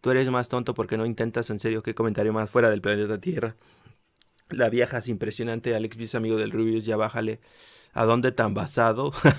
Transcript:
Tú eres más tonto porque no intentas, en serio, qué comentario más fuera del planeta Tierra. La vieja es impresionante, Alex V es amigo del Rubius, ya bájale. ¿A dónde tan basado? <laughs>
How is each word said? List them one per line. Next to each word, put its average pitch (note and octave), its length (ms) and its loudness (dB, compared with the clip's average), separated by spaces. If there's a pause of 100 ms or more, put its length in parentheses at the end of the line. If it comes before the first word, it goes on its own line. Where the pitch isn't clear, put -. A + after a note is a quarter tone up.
Tú C3 100 0
eres C3 200 2
más B2 180 0
tonto B2 240 -4
porque A2 240 -2
no A2 80 0
intentas, A#2 460 -2
en G#2 80 -6
serio, A2 240 -2
qué A2+ 120 -6
comentario G#2+ 380 0
más G#2+ 160 -2
fuera A#2 220 4
del G#2 100 0
planeta G#2 400 0
Tierra. A#2+ 360 -4 (920)
La B2 220 0
vieja A#2+ 280 0
es A2 100 -8
impresionante, A#2 680 -4
Alex A2 200 -4
V A2+ 80 -8
es A2 100 -10
amigo A2+ 240 0
del G#2+ 140 -2
Rubius, A2+ 340 0
ya A2 100 0
bájale. A2 440 -2 (520)
¿A A2+ 140 2
dónde A#2+ 260 4
tan G#2+ 220 0
basado? A#2 580 0
<laughs> - 100 -10 (160)